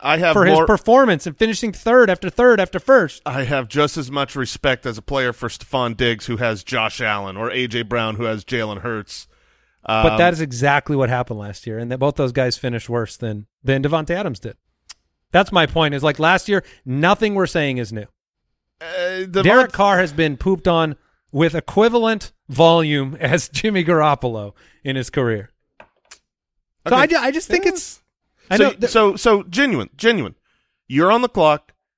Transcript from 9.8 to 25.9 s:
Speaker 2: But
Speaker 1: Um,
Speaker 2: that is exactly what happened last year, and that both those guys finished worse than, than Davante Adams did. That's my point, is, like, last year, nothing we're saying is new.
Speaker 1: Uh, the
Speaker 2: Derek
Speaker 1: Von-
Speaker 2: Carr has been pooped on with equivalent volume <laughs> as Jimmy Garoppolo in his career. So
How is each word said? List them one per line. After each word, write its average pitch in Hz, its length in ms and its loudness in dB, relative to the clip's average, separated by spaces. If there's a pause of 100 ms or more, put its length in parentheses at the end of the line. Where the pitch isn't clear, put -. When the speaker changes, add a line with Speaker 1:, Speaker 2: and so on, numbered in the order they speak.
Speaker 2:
But 110 280 2
Speaker 1:
Um, 110 40 0
Speaker 2:
that 175 140 4
is 160 80 -6
exactly 143 560 -2
what 131 120 0
happened 123 300 -4
last 101 300 -14
year, 110 100 -8
and 120 140 -8
that 131 60 -6
both 143 180 -2
those 131 160 -2
guys 127 260 -2
finished 120 300 -6
worse 117 280 -6
than, 107 300 -10 (160)
than 135 220 0
Davante 151 260 -2
Adams 175 300 -4
did. 110 160 -14 (720)
That's 190 220 2
my 170 140 4
point, 156 280 0
is, 135 80 -6
like, 151 160 0
last 175 300 2
year, 202 160 0 (200)
nothing 185 520 0
we're 190 100 0
saying 143 320 -2
is 110 140 -8
new. 107 140 -10 (720)
Speaker 1:
Uh, 180 480 -4
the 185 160 0
Speaker 2:
Derek 240 260 6
Speaker 1:
Von- - 60 -12
Speaker 2:
Carr 202 220 4
has 175 140 0
been 151 240 0
pooped 185 300 -2
on 165 300 0 (340)
with 156 240 0
equivalent 226 760 0 (160)
volume 147 680 4
<laughs> - 40 -14
as 156 280 0
Jimmy 202 360 -2
Garoppolo 139 680 0 (320)
in 135 120 -4
his 127 120 -6
career. 113 420 -2 (300)
So - 60 -20 (1000)